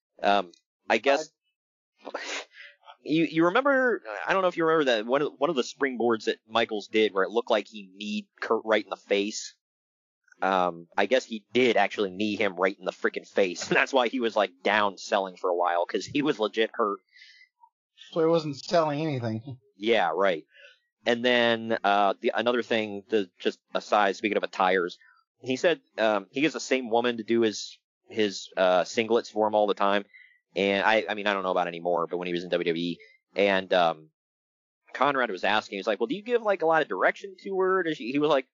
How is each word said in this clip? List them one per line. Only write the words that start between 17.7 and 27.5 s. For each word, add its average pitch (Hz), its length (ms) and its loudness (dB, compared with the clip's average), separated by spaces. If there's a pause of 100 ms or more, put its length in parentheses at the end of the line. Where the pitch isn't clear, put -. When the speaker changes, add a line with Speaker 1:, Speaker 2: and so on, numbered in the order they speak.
Speaker 2:
So 170 100 -2
he 160 40 4
wasn't 156 300 2
selling 151 460 0
anything. 123 580 -4 (180)
Speaker 1:
Yeah, 101 380 2
right. 92 300 2 (600)
And 117 180 0
then, 117 600 2
uh, 101 380 4
the, 117 140 -2
another 117 280 0
thing, 107 460 -4
the, 104 200 0 (100)
just - 200 -4 (140)
aside, 98 420 2
speaking 104 220 -2
of 92 60 -4
attires, 92 540 0 (440)
he 127 160 -4
said, 165 220 2 (180)
um, 107 340 0
he 139 100 -6
gets 147 120 2
the 117 60 -8
same 131 300 -2
woman 117 280 0
to 110 60 -6
do 117 180 2
his, - 360 -2 (320)